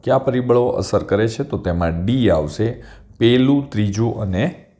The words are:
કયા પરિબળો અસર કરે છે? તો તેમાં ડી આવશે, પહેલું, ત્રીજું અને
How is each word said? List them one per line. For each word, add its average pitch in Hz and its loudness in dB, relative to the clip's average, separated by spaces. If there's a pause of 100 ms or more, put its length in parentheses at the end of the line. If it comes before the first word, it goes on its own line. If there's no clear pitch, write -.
કયા 131 2
પરિબળો 123 2
અસર 98 -2
કરે 107 0
છે? 113 -6
તો 135 -4
તેમાં 85 -2
ડી 120 2
આવશે, 85 -2 (340)
પહેલું, 127 2
ત્રીજું 107 -2
અને 101 -4 (140)